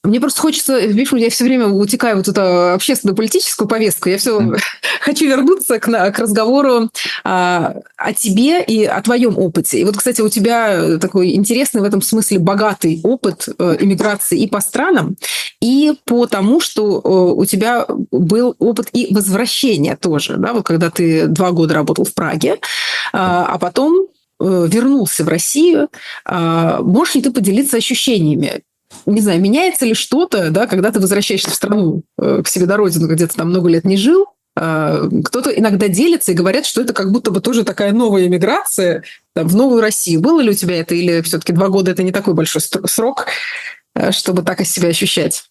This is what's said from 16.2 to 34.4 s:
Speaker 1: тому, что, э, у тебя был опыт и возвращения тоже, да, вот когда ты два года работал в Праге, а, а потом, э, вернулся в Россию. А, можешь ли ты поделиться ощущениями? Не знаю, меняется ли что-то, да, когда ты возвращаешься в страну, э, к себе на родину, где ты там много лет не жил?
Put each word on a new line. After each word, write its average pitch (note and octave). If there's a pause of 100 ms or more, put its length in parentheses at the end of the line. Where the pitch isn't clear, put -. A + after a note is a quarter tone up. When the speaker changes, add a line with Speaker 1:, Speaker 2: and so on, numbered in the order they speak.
Speaker 1:
тому, A3
что, G#3
э, - (320)
у G3
тебя A3 (260)
был G#3
опыт -
и -
возвращения G3
тоже, D3+
да, G#3+
вот G#3+
когда E3
ты E3
два F3
года D#3+
работал D#3
в -
Праге, - (560)
а, F3+
а -
потом, D4+ (320)
э, F3+
вернулся A#3
в E3+
Россию. D#4 (360)
А, E3
можешь C4+
ли C4+
ты C4+
поделиться A#3
ощущениями? F3 (460)
Не G#3
знаю, F#3
меняется C#4+
ли A3+
что-то, A3
да, G#3
когда F#3+
ты G#3
возвращаешься F#3+
в -
страну, G3+ (180)
э, -
к -
себе F3+
на F#3+
родину, E3+
где E3
ты -
там E3
много F3
лет E3
не F#3+
жил? E4 (320)